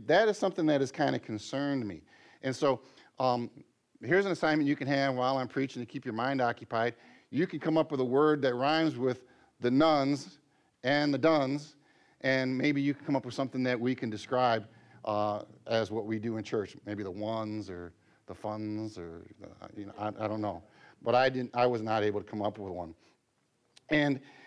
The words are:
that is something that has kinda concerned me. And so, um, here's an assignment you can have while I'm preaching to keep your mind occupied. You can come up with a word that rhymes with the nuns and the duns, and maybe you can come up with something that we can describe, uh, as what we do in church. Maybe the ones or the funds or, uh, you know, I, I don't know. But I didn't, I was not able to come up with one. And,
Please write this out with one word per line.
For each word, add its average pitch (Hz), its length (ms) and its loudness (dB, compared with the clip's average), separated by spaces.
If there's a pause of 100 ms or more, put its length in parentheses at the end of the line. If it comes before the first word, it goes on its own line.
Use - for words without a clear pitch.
that 190 200 6
is 208 100 0
something 185 280 0
that 147 160 4
has 131 100 0
kinda 135 280 0
concerned 135 640 -4
me. 87 160 -10 (400)
And 131 140 -4
so, - 260 2 (380)
um, 120 300 2 (520)
here's 175 240 2
an 196 60 0
assignment 156 360 2
you 143 80 2
can 143 120 -6
have 139 280 2
while 127 220 2
I'm 127 100 -2
preaching 131 340 -4
to 120 40 -10
keep 131 200 -12
your 120 100 -6
mind 131 260 -2
occupied. 117 540 0 (340)
You 151 180 0
can 170 120 -10
come 160 180 0
up 156 140 2
with 139 80 0
a 127 60 2
word 147 360 4
that 127 140 2
rhymes 147 420 2
with 123 280 -2 (340)
the 120 120 2
nuns 143 680 4 (440)
and 143 300 2
the 135 40 0
duns, 143 600 2 (440)
and 131 360 0
maybe 143 240 2
you 143 120 2
can - 120 -14
come 143 100 0
up 127 100 0
with 120 100 -10
something 131 280 -2
that 123 160 0
we 127 140 2
can 123 160 -4
describe, 113 580 0 (380)
uh, 104 380 0 (240)
as 110 240 2
what 107 140 -4
we 110 120 -2
do 110 200 -4
in 110 60 -4
church. 101 320 -2 (100)
Maybe 104 180 -6
the 95 80 -6
ones 107 580 -6
or 87 240 -12 (320)
the - 80 -14
funds 107 640 -6
or, 85 280 -12 (180)
uh, - 320 -18
you 101 100 -12
know, 98 140 -14
I, 104 80 -4
I 107 200 -6
don't 107 140 -4
know. 95 220 -6 (380)
But 117 120 0
I 127 160 4
didn't, 127 240 -4
I 123 140 4
was 120 140 0
not 110 220 0
able 104 180 0
to - 40 -14
come 107 160 -8
up 101 160 -2
with 98 140 -8
one. 87 240 -10 (920)
And, 147 300 2 (280)